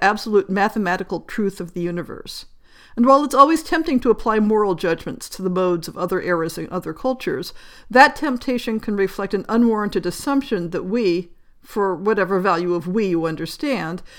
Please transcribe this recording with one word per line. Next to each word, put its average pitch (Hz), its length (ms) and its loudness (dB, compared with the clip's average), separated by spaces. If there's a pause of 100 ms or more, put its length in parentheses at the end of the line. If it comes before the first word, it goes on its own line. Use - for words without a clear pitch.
absolute 208 480 2
mathematical 190 720 -2
truth 196 400 -4
of 175 160 -12
the 175 60 -4
universe. - 640 -8 (480)
And 240 100 4
while 269 180 8
it's 277 120 -2
always 311 260 6
tempting 320 380 0
to 247 100 2
apply 220 300 0
moral 208 340 2
judgments 165 560 -4
to - 140 -12
the 190 80 -2
modes 180 360 0
of 165 80 -14
other 180 240 -4
eras 165 380 -2
and 160 120 -10
other 175 220 -8
cultures, 180 640 -6 (340)
that 269 280 8
temptation 247 640 -2
can 214 160 -4
reflect 196 400 -2
an 196 120 -4
unwarranted 214 600 2
assumption 208 640 -2
that 170 140 -4
we, 185 440 0 (320)
for 196 340 -2
whatever 196 440 2
value 180 340 2
of 175 140 -4
we 196 220 0
you 165 180 0
understand, 165 760 -4 (180)